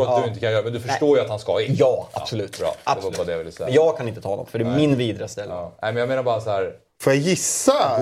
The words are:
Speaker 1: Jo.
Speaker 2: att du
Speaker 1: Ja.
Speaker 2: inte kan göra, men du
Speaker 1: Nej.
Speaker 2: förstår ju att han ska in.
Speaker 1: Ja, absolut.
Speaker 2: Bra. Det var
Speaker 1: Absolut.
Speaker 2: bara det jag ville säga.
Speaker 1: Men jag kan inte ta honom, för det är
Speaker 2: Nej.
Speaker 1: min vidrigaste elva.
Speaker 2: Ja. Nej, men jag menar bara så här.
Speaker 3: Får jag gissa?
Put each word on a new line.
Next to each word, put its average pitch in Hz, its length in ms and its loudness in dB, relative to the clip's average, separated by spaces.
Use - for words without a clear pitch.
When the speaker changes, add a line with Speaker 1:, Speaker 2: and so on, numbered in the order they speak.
Speaker 1:
Jo. 123 60 0
Speaker 2:
att 120 60 4
du 123 60 4
Speaker 1:
Ja. 120 60 0
Speaker 2:
inte 107 120 -6
kan 113 120 0
göra, 107 100 2
men 117 100 -4
du 120 60 -4
Speaker 1:
Nej. 117 100 -8
Speaker 2:
förstår 139 300 4
ju 113 60 2
att 107 60 -6
han 104 80 -4
ska 98 240 0
in. 127 160 0
Speaker 1:
Ja, 127 340 2
absolut. - 460 -6
Speaker 2:
Bra. 87 100 -2
Det - 40 -2
var 139 120 0
Speaker 1:
Absolut. 92 200 -6
Speaker 2:
bara 87 80 -2
det 87 80 -4
jag 82 60 -4
ville 82 140 -8
säga. - 140 -8
Speaker 1:
Men 131 80 -2
jag 156 220 6
kan 127 120 -6
inte 107 120 -8
ta - 80 -8
honom, 101 180 -4
för - 120 -8
det 117 60 0
är 117 40 0
Speaker 2:
Nej. 123 80 0
Speaker 1:
min 147 200 4
vidrigaste 104 460 -4
elva. 98 120 -10
Speaker 2:
Ja. 87 180 -10
Nej, 110 100 -2
men 120 80 -2
jag 123 80 0
menar 131 140 -2
bara 117 180 0
så 107 100 -4
här. 95 220 -2
Speaker 3:
Får 139 100 4
jag 143 100 4
gissa? 180 500 2